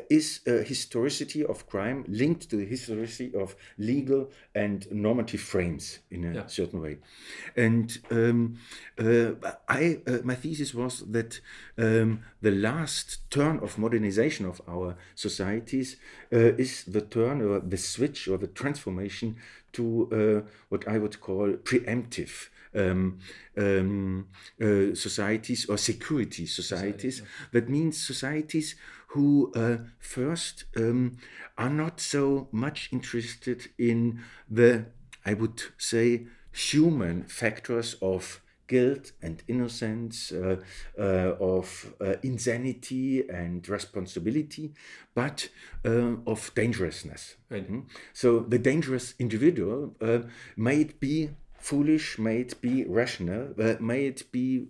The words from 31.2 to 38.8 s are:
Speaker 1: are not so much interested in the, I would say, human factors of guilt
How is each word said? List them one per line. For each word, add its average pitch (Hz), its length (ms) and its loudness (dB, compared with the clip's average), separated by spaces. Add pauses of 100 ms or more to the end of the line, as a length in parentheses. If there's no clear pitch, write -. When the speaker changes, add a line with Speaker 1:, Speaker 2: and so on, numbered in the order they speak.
Speaker 1:
are 120 140 0
not 156 300 -2
so 139 500 0
much 131 420 -4
interested 120 840 -6
in 117 440 2 (300)
the, 113 360 8 (400)
I 104 80 2
would 113 280 -2 (140)
say, 117 500 2 (240)
human 131 720 2
factors 117 760 -2
of 95 400 -2 (280)
guilt 127 520 2